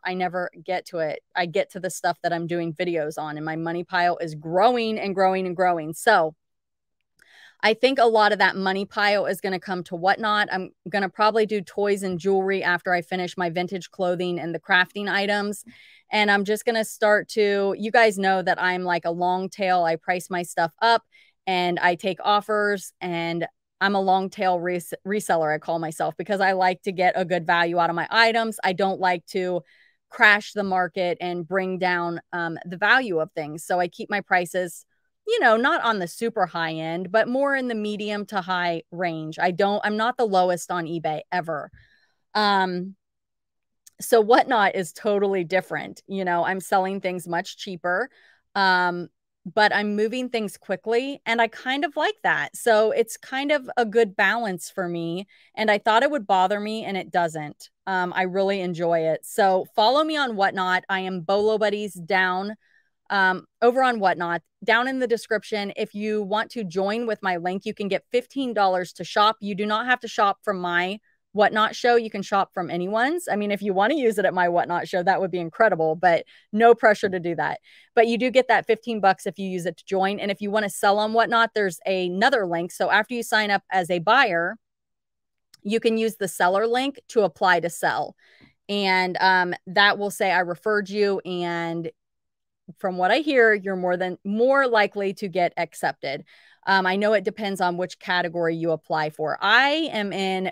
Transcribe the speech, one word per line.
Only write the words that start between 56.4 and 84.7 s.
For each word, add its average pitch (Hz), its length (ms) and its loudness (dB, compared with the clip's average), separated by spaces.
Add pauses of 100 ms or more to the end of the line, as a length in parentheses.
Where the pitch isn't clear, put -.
me, 214 260 -6
and 196 120 -6
it 160 160 -8
doesn't. 156 580 -4 (160)
Um, 180 300 -2
I 185 60 2
really 190 380 0
enjoy 170 420 -2
it. 160 220 -2
So 190 400 2 (120)
follow 254 260 4
me 311 140 -2
on 262 180 -2
Whatnot. 185 540 0
I 190 120 -2
am 185 200 -6
Bolo 208 380 0
Buddies 208 360 -2
down, 185 640 -2 (520)
um, 185 380 2 (160)
over 247 220 4
on 240 160 0
Whatnot. 170 420 0 (220)
Down 233 240 2
in 262 100 -4
the 254 80 -2
description, 214 680 -4
if 208 180 -6
you 214 300 -4
want 214 260 -4
to 226 140 -8
join 196 420 -4
with 214 160 -4
my 185 140 -2
link, 180 280 -4
you 214 80 -6
can 202 140 -8
get 190 240 -4
fifteen 247 420 -4
dollars 185 420 0
to 175 100 -12
shop. 214 340 2
You 202 160 -8
do 202 100 -4
not 214 220 -2
have 254 140 0
to 226 80 -10
shop 202 340 0
from 196 160 -4
my 180 400 -2 (340)
Whatnot 208 440 2
show. 240 200 4
You 226 120 0
can 202 140 -8
shop 196 320 -2
from 170 160 -6
anyone's. 220 580 -2
I 196 80 0
mean, 208 140 -2
if 196 100 -4
you 202 140 -2
wanna 214 200 2
use 233 220 2
it 202 80 2
at 160 80 2
my 180 160 2
Whatnot 175 400 0
show, 180 140 -2
that 180 180 2
would 185 100 -2
be 180 80 -4
incredible, 165 560 2
but 170 300 2 (260)
no 233 240 8
pressure 214 360 2
to 180 100 -2
do 170 140 -4
that. 151 260 -4 (340)
But 226 120 6
you 233 100 0
do 254 140 0
get 254 180 4
that 202 180 2
fifteen 220 360 -2
bucks 190 240 2
if 190 120 -8
you 196 80 -6
use 185 200 -4
it 165 100 -4
to - 80 -20
join. 190 340 -2
And 202 120 -4
if - 100 -8
you 202 100 -6
wanna 202 200 0
sell 208 280 2
on 220 140 0
Whatnot, 226 420 2
there's 196 300 0
another 190 640 0
link. 170 260 -4
So 180 180 -2
after 208 220 2
you 233 100 -4
sign 214 280 0
up 196 200 0
as 185 200 0
a 180 80 0
buyer, 202 580 2 (1080)